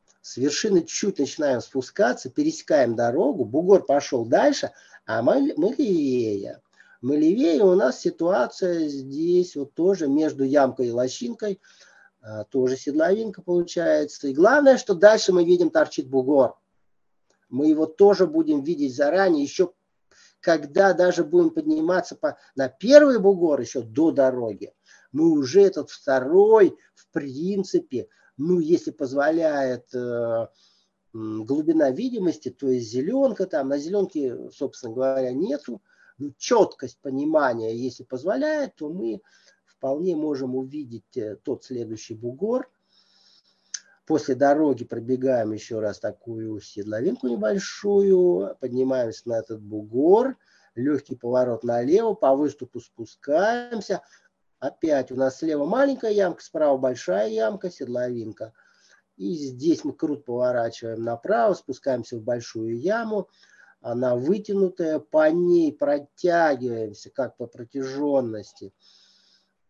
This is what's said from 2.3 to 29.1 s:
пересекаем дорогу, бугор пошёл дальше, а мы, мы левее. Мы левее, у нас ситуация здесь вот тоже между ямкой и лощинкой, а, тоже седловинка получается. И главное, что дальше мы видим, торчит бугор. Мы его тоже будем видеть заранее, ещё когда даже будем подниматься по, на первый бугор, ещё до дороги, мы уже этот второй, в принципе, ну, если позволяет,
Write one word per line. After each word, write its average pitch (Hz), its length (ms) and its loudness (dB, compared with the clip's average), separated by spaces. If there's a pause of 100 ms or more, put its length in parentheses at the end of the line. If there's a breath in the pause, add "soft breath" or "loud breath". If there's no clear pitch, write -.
пересекаем 143 680 0
дорогу, 135 480 0
бугор 175 420 4
пошёл 135 400 0
дальше, 226 460 2 (340 loud breath)
а 113 160 -2
мы, 240 340 2
мы 196 220 0
левее. 131 840 0 (420 soft breath)
Мы 135 140 0
левее, 226 480 2
у 180 100 6
нас 247 260 2
ситуация 175 880 -2
здесь 151 680 -2
вот 143 180 -8
тоже 165 340 0
между 139 360 0
ямкой 131 440 2
и 117 40 -4
лощинкой, 190 680 -6 (600 soft breath)
а, 107 220 -12
тоже 131 320 0
седловинка 180 680 -2
получается. 165 840 -2
И 131 60 -4
главное, 254 440 6
что - 160 -2
дальше 196 380 6
мы 175 120 4
видим, 175 260 4
торчит 151 380 0
бугор. 131 500 2 (920)
Мы 139 180 0
его 156 180 2
тоже 190 400 4
будем 151 380 0
видеть 143 320 -4
заранее, 156 480 2
ещё 175 300 -2 (640 soft breath)
когда 165 540 2
даже 175 300 2
будем 165 260 4
подниматься 160 640 -2
по, 147 220 -6 (180 soft breath)
на 135 120 -2
первый 269 520 8
бугор, 175 400 2
ещё 120 220 -8
до 135 300 0
дороги, 123 600 -2 (400 soft breath)
мы 160 200 2
уже 147 300 4
этот 170 280 0
второй, 175 840 4 (180 loud breath)
в - 180 -20
принципе, 160 960 -4 (300 soft breath)
ну, 175 220 0
если 160 320 0
позволяет, 143 1000 -2